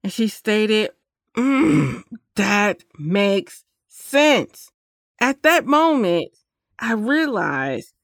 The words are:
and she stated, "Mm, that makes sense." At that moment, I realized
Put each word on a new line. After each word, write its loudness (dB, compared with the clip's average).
and -8
she -2
stated, -2
"Mm, 0
that 0
makes -2
sense." 0
At -2
that 2
moment, 2
I -4
realized -2